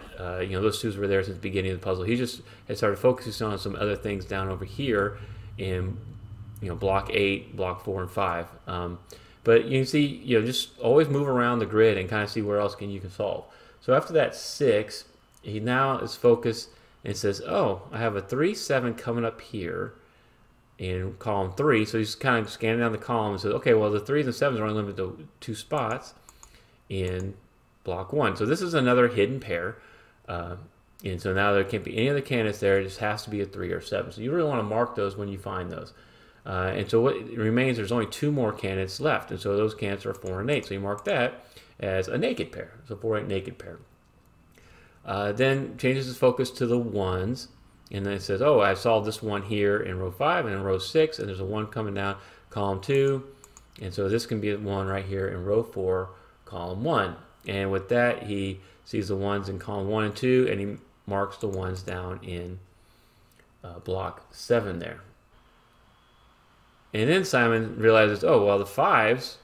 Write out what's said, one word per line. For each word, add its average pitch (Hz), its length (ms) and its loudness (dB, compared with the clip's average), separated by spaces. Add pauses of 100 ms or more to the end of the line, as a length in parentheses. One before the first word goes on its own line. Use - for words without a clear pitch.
(180)
Uh, 90 220 -6
you 95 100 -2
know, 95 100 0
those 104 180 2
twos 101 200 -4
were 101 80 0
there 98 160 4
since 95 140 -8
the 92 40 -14
beginning 95 320 -2
of 90 80 -4
the - 40 -10
puzzle. 92 200 -2
He 110 120 2
just 123 260 -4 (260)
had - 80 -6
started 104 220 2
focusing 120 480 2
on 101 120 -4
some 98 180 -6
other 104 200 0
things 98 300 -4
down 95 240 -4
over 92 160 -6
here 104 500 0 (400)
in, 92 400 -4 (640)
you 98 80 -6
know, 87 60 -6
block 98 360 0
eight, 98 460 0
block 90 260 -4
four, 95 200 -6
and 90 80 -8
five. 85 360 -2 (200)
Um, 90 320 -6 (440)
but 117 220 8
you 131 140 0
can 131 80 2
see, 147 180 2
you 131 340 0
know, 107 60 4
just - 360 -4
always 139 280 6
move 143 180 0
around 123 340 2
the 107 60 0
grid 107 300 6
and 92 140 -2
kinda 104 180 0
see 110 140 -2
where 101 180 2
else 101 140 0
can, 101 160 -8
you 98 100 -8
can 95 100 -10
solve. - 360 -4 (340)
So 127 140 4
after 156 180 2
that 147 240 4
six, - 720 0 (340)
he 104 200 -8
now 127 400 2
is - 140 -6
focused 117 540 4 (380)
and 101 100 -4
says, 101 240 0
"Oh, 120 500 0
I 110 100 -6
have 110 160 0
a 98 40 -2
three, 151 340 0
seven 123 380 0
coming 117 320 -2
up 113 160 -4
here 92 540 -6 (840)
in 92 380 -4
column 98 380 -2
three." 123 340 4
So - 100 -2
he's 110 180 0
kind 120 300 2
of 101 80 -10
scanning 113 280 0
down 117 120 2
the 107 60 -2
column 110 340 0
and 92 80 -4
says, 101 140 0
"Okay, 127 180 4
well, 107 180 6
the 104 80 2
threes 139 280 0
and 120 80 -2
sevens 131 260 2
are 107 40 0
only 107 100 0
limited 101 240 -4
to 95 280 -6 (140)
two 113 140 -10
spots 123 580 -4 (760)
in 92 440 -4 (500)
block 92 280 -6
one." 123 240 2
So 107 80 -2
this 156 160 2
is 170 140 -2
another 123 320 6
hidden 110 320 2
pair. 92 380 -6 (520)
Uh, 87 280 -8 (480)
and 90 180 -6
so 95 100 0
now 101 200 4
there 98 100 6
can't 98 220 -4
be - 120 -8
any 120 140 2
other 143 100 0
candidates 113 380 -2
there. 98 220 4
It - 20 2
just 95 160 -10
has 107 240 -2
to 110 80 -14
be 104 100 -2
a 98 60 -2
three 92 240 -6
or 87 100 -2
seven. 90 300 -4
So 101 100 -14
you 127 120 -4
really 165 160 0
wanna 120 160 0
mark 110 320 -2
those 101 200 -2
when 101 120 -6
you 98 100 -6
find 92 320 -6
those. 82 220 -12 (520)
Uh, 92 300 -2
and 98 160 -4
so 113 100 6
what 123 160 4 (200)
remains, 117 400 2
there's 104 160 -4
only 117 140 0
two - 260 0
more 120 200 2
candidates 95 460 -4
left. 135 320 -2
And 98 80 -6
so 101 180 0
those 107 160 2
candidates 98 320 -4
are 101 100 -4
four 95 260 -6
and 117 100 -2
eight. 127 140 0
So 98 100 -8
you 98 60 -4
mark 101 240 -4
that 131 420 0 (320)
as 95 300 0
a 131 100 -2
naked - 320 -2
pair. - 220 -12 (160)
So 107 80 -10
four, 110 200 0
eight 104 120 -4
naked 95 280 -4
pair. 87 220 -14 (1300)
Uh, 101 240 -2
then 131 480 0
changes 131 280 2
his 123 100 -10
focus 127 340 4
to - 160 -2
the 117 120 2
ones. 101 720 -2 (440)
And 98 120 -4
then 101 100 -2
it 95 80 -4
says, 101 200 -2
"Oh, 139 180 6
I 98 140 4
solved 110 320 2
this 110 160 -4
one 104 200 -2
here 101 360 2
in 92 200 -4
row 92 120 -4
five 156 340 0
and 104 120 -2
in 98 80 -4
row 95 140 2
six, 156 420 2
and 101 80 -6
there's 95 120 -6
a 95 40 -4
one 107 240 -4
coming 107 260 -6
down 98 220 -2 (340)
column 98 300 -2
two. 139 440 2 (560)
And 95 140 -10
so 98 140 0
this 113 180 0
can 110 140 -2
be 104 100 -2
a 101 80 -2
one 98 300 -2
right 98 160 -2
here 95 240 -4
in 92 160 -6
row 104 180 2
four, 92 480 -2 (340)
column 92 400 -8
one." 104 320 2 (300)
And 98 240 -2
with 98 180 -2
that, 120 360 2
he 98 360 -4 (240)
sees 104 240 -4
the 101 80 0
ones 101 320 -2
in 95 100 -6
column 98 300 -4
one 107 160 0
and 104 120 -2
two, 127 340 4
and 98 100 -2
he 101 160 -4 (300)
marks 98 300 -2
the 110 120 -4
ones 92 340 -4
down 92 400 -8
in, 90 360 -8 (1040)
uh, 87 180 -16
block 92 520 -6
seven 104 460 0
there. 80 220 -10 (1900)
And 110 160 2
then 180 160 4
Simon 113 540 2
realizes, 110 460 6
"Oh, 123 200 6
well, 101 140 6
the 98 80 -2
fives 131 760 2